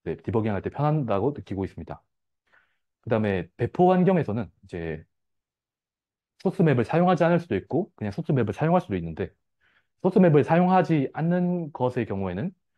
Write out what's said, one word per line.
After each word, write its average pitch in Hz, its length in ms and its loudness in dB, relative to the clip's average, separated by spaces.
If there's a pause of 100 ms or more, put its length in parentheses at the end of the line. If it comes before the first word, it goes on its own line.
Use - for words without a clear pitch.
네, 82 140 -6
디버깅 110 360 -2
할 92 80 -4
때 101 80 -6
편한다고 139 640 -2
느끼고 101 340 -8
있습니다. 78 360 -14 (1000)
그 - 80 -10
다음에 101 380 -2 (100)
배포 180 340 2
환경에서는 165 580 0 (140)
이제 80 400 -8 (1400)
소스 190 220 -2
맵을 131 240 4
사용하지 175 400 2
않을 170 140 4
수도 135 160 -4
있고 139 400 -4
그냥 104 160 -6
소스 - 200 -6
맵을 113 220 0
사용할 165 280 2
수도 101 140 -6
있는데, 82 340 -6 (720)
소스 196 180 2
맵을 151 240 6
사용하지 170 680 2
않는 175 600 -2
것의 123 340 -2
경우에는 98 440 -4 (260)